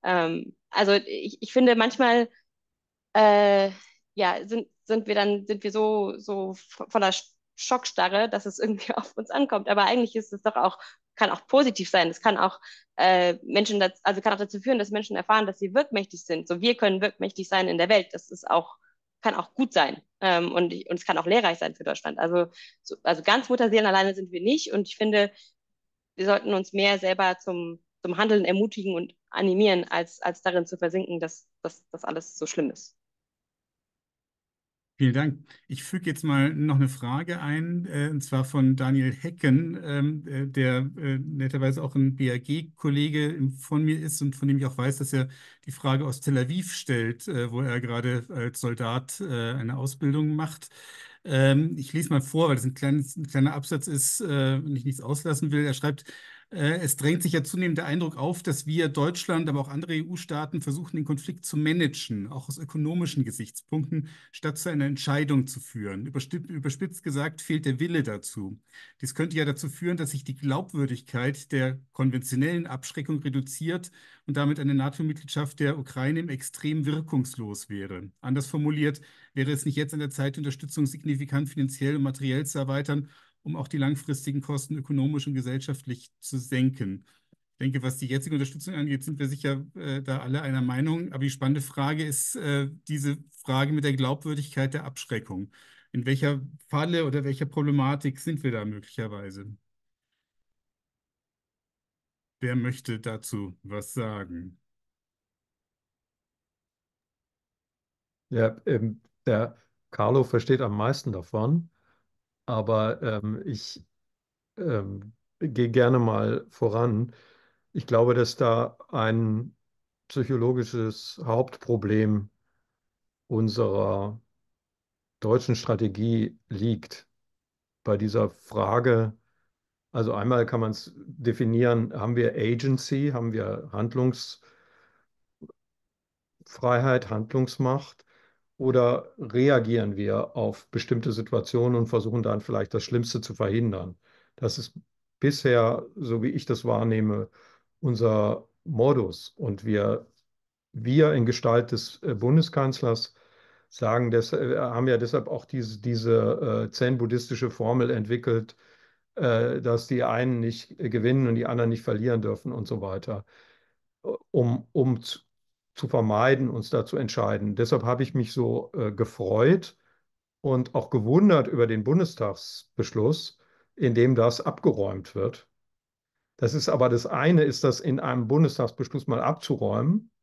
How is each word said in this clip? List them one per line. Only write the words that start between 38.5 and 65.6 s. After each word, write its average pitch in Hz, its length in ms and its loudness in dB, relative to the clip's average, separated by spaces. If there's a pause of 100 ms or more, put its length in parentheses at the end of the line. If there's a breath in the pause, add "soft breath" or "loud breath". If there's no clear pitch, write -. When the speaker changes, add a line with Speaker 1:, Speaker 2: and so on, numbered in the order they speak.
Speaker 2:
Daniel 131 360 2
Hecken, 165 720 2
ähm, 147 440 -2
äh, 139 180 -4
der, 131 500 0
äh, 139 220 -4
netterweise 135 640 -2
auch 139 140 -4
ein 135 200 4
B-A-G-Kollege 147 1120 0
im, 139 220 -2
von 151 320 -2
mir 156 160 2
ist 156 220 -4
und 139 140 -2
von 139 120 -2
dem 139 120 4
ich 135 80 -2
auch 135 100 -6
weiß, 135 220 0
dass 139 120 -4
er 131 160 2 (380 loud breath)
die 139 60 -12
Frage 135 340 0
aus 127 160 -6
Tel 139 160 0
Aviv 165 340 -2
stellt, 117 560 -2
äh, 123 240 -4
wo 120 100 -4
er 123 200 -2
gerade 120 480 -2
als 120 320 -6
Soldat, 120 600 -4
äh, 120 320 -4
eine 127 240 -4
Ausbildung 143 580 0
macht. 156 340 -6 (540 loud breath)
Ähm, 139 560 4
ich 131 140 -8
lese 156 160 -2
mal 143 120 4
vor, 160 280 2
weil 135 80 4
das 113 80 -2
ein 127 100 -2
kleines, 139 400 0
ein 156 100 -6
kleiner 139 300 2
Absatz 143 320 -4
ist, 143 340 -2
äh, 135 420 0
und 143 120 -4
ich 123 100 -4
nichts 135 160 -4
auslassen 147 500 -2
will. 147 140 2
Er 139 80 0
schreibt, 143 300 -4 (500 loud breath)
äh, 160 260 0
"Es 156 180 -2
drängt 165 260 2
sich 170 80 0
ja 160 140 2
zunehmend 175 320 0
der 160 80 -2
Eindruck 160 320 -2
auf, 170 260 -4
dass 143 220 -4
wir 160 240 2
Deutschland, 165 580 -2
aber 139 140 0
auch 135 80 -6
andere 156 260 -6
E-U-Staaten 156 640 -6
versuchen, 147 360 -6
den 151 80 -2
Konflikt 147 400 -6
zu - 100 -6
managen, 147 760 0
auch 135 200 -12
aus 135 80 -8
ökonomischen 156 640 -2
Gesichtspunkten, 151 880 -6 (240 loud breath)
statt 151 240 -8
zu - 120 -6
einer 147 140 0
Entscheidung 139 640 0
zu 131 140 -10